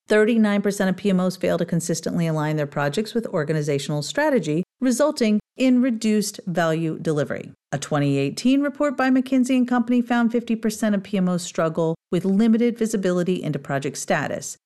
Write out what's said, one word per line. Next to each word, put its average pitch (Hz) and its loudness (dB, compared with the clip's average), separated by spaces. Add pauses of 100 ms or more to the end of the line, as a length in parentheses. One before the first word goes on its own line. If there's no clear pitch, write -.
thirty-nine 214 4
percent 196 0
of 185 -2
P 202 -2
M 185 2
Os 185 0
fail 175 0
to 175 0
consistently 165 -2
align 156 0
their 147 -2
projects 143 -2
with 226 -2
organizational 147 -2
strategy, 185 0 (160)
resulting 247 2 (180)
in 254 4
reduced 220 0
value 165 -2
delivery. 147 -4 (180)
A - -4
twenty 143 0
eighteen 247 2
report 285 -2
by 262 2
McKinsey 262 2
and 247 2
Company 247 2
found 240 2
fifty 233 0
percent 214 -2
of 196 -4
P 208 -4
M 185 2
Os 175 -2
struggle 165 -2 (160)
with 180 0
limited 226 2
visibility 185 0
into 147 -4
project 143 -4
status, - -4